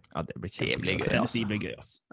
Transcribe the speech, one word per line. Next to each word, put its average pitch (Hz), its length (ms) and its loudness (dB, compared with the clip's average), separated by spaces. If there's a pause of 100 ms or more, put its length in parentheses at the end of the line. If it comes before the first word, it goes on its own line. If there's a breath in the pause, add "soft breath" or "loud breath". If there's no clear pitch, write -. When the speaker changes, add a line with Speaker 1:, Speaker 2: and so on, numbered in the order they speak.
(160)
Speaker 1:
Ja, 82 60 -2
det - 180 -6
blir 92 100 -4
Speaker 2:
Det - 300 0
blir 92 160 2
Speaker 1:
kjempegøy - 0 -
å - 40 0
Speaker 2:
gøy, - 40 0
Speaker 1:
se. - 60 2
Speaker 3:
Det - 100 4
Speaker 2:
altså. 113 280 2
Speaker 3:
blir 104 120 0
gøy, - 180 -6
ass. - 240 -8 (120)